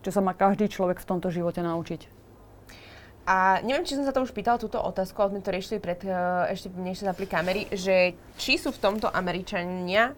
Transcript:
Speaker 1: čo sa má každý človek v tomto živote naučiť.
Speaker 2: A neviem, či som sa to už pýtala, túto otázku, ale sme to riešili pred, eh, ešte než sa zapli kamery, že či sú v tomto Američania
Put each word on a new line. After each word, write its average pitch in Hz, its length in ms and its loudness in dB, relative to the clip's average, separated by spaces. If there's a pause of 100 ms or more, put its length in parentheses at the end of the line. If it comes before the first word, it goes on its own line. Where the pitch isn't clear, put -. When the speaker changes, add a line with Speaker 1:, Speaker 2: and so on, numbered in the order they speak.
Speaker 1:
čo 202 120 -4
sa 202 80 2
má 190 100 2
každý 196 380 4
človek 180 320 0
v - 80 -16
tomto 185 200 0
živote 175 300 -2
naučiť. 170 540 -4 (1120)
Speaker 2:
A 185 400 4
neviem, 269 180 0
či 285 140 -4
som 285 80 0
sa 269 80 0
to 262 80 2
už 254 100 -2
pýtala, 233 300 0
túto 220 160 -4
otázku, 185 400 -2
ale 196 160 2
sme 202 80 -6
to 196 100 -6
riešili 190 280 -4
pred, 175 240 -4
eh, 190 100 -4 (380)
ešte 190 200 -6
než 185 300 -6
sa 202 80 -2
zapli 185 160 -4
kamery, 180 460 0
že 185 420 4 (220)
či - 220 0
sú 285 120 -2
v 254 100 -6
tomto 214 300 2
Američania 185 1080 0